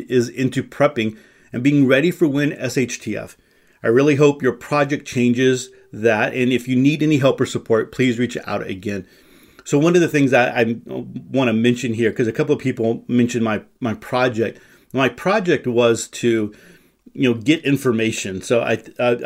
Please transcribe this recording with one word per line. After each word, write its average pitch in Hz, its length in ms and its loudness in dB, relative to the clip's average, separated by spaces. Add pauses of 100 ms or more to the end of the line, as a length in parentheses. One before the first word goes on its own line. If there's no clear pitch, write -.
is 123 200 2
into 131 340 -4
prepping 113 540 -2 (360)
and 117 100 -6
being 139 240 4
ready 135 240 4
for 175 160 0
when 143 260 0
S 120 240 -6
H 123 240 -2
T 104 160 -8
F. 107 200 -12 (460)
I 117 60 0
really 135 280 4
hope 143 260 4
your 127 100 2
project 147 540 -2
changes 123 640 0 (220)
that, 113 420 0
and 127 180 0
if 123 140 -4
you 131 100 -2
need 143 260 2
any 151 160 2
help 131 220 0
or 127 60 0
support, - 460 -2
please 120 260 0
reach 120 180 -4 (100)
out 104 200 -6
again." 98 400 -8 (580)
So - 140 0
one 165 160 4
of 180 80 6
the 151 60 2
things 139 240 2
I, 123 280 2
I 117 160 0 (100)
wanna 127 680 -4
mention 117 420 0
here, 110 180 0
'cause 120 140 -2
a 113 60 -2
couple 147 220 -2
of 123 60 -4
people 117 480 -2
mentioned 120 360 0
my, 107 180 -2 (180)
my 113 140 -4
project. 117 640 -2 (340)
My 131 160 0
project 175 580 -2
was 117 420 2
to, 110 440 0 (600)
you 131 200 0
know, - 20 0
get 117 300 0
information. 113 800 -2
So 120 180 0
I, 113 220 -2 (160)
I, 120 280 0